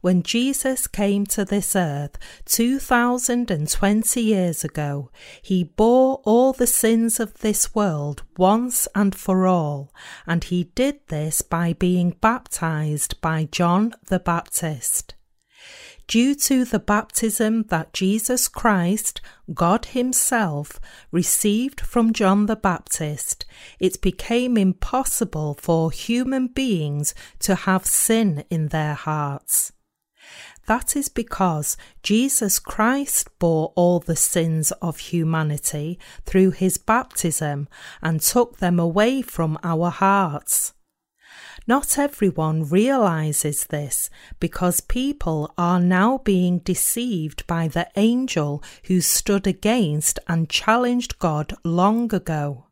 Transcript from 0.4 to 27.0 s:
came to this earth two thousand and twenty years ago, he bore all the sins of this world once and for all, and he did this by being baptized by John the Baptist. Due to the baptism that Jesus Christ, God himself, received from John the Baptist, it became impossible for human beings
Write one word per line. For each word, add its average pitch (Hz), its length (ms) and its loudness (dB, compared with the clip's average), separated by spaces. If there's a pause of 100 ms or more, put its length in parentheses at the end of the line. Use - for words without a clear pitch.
came 202 420 0
to 202 180 -2
this 202 320 -2
earth 147 400 -2 (260)
two 247 340 0
thousand 247 720 0
and 151 200 -2
twenty 208 500 2
years 190 460 0
ago, 143 440 -6 (320)
he 185 220 0
bore 254 640 4
all 247 260 6
the 247 160 0
sins 226 540 2
of 214 140 -6
this - 380 -2
world 151 500 -2 (140)
once 226 560 4
and 196 220 2
for 185 320 2
all, 147 460 0 (340)
and 165 160 0
he 175 220 -2 (100)
did 277 320 0
this 156 340 -4
by 170 300 0
being 180 480 2
baptized 160 1040 -2
by 160 280 0
John 185 440 2 (160)
the 185 100 0
Baptist. - 960 -4 (880)
Due 254 300 2
to 262 300 2
the 226 140 0
baptism 220 880 0
that 160 240 -2
Jesus 220 560 0
Christ, 196 720 0 (320)
God 180 320 2
himself, 226 960 -2 (320)
received 214 680 0
from 226 320 2
John 208 360 2
the 220 100 0
Baptist, - 880 -4 (340)
it 185 220 0
became 240 560 0
impossible 185 960 -2
for 165 380 0
human 254 560 -2
beings 160 680 -2 (240)